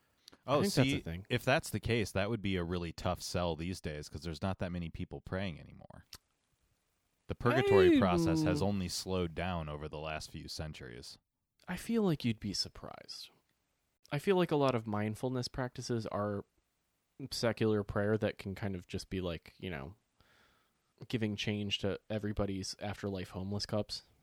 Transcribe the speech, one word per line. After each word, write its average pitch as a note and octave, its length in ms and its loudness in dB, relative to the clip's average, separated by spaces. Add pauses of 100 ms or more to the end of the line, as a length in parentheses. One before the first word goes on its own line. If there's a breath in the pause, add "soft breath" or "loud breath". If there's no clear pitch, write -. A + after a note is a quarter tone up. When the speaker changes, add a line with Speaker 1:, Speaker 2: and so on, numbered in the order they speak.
(480 soft breath)
Speaker 1:
I B2 80 2
Speaker 2:
Oh, D3+ 80 6
Speaker 1:
think G3+ 120 0
that's C3+ 140 6
a - 20 4
Speaker 2:
see, C#3 100 0
Speaker 1:
thing. E2+ 280 -8
Speaker 2:
if B2 160 0
that's C#3+ 260 2
the G#2+ 100 -2
case, A2+ 320 0
that G2 180 0
would A2+ 120 -2
be G2 140 2
a F2 80 2
really E2+ 280 -2
tough F2+ 300 -2
sell F2 340 0
these F2 240 -4
days D2+ 280 -6
'cause D#2 140 -10
there's D#2+ 200 -6
not F#2+ 160 -2
that F#2 140 -4
many F2 160 -4
people D#2+ 320 -8
praying F#2 400 -4
anymore. - 460 -20 (1200)
The - 60 -4
purgatory F#4+ 640 8
Speaker 1:
I, - 20 8
Speaker 2:
process E3 460 4
has - 160 2
Speaker 1:
mm, F#2 60 2
Speaker 2:
only G2 220 0
slowed F2+ 460 -2
down E2+ 340 -2
over D2+ 200 -8
the D2+ 100 -8
last D#2 320 -6
few D#2+ 180 -10
centuries. C2+ 680 -10 (480)
Speaker 1:
I F3+ 100 -4
feel A3+ 260 0
like F3 220 2
you'd A2+ 160 0
be G2 140 -4
surprised. - 760 -8 (800)
I D3 80 -2
feel F#3+ 180 4
like F3 140 4
a D#3+ 60 4
lot C3+ 180 4
of A2+ 120 -2
mindfulness A2 640 -2
practices B2 580 -4
are G#2 380 -2 (880)
secular A2 520 4
prayer G#2+ 340 2
that G#2 220 0
can G2 160 -6
kind G2 200 -4
of F2 120 -8
just - 240 -8
be F#2+ 100 -2
like, F2 380 -4
you F#2 100 -6
know, E2 260 -6 (1120 soft breath)
giving G#2+ 280 0
change G#2 420 -2
to G2 200 -2 (100)
everybody's G2+ 720 -2
afterlife F#2+ 500 -4
homeless G2 360 -4
cups. - 380 -4 (180)